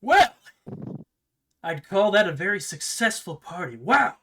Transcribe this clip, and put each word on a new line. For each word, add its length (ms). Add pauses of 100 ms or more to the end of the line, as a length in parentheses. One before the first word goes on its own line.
Well, 340 (1300)
I'd 260
call 240
that 160
a 40
very 280
successful 760
party. 400
Wow. 460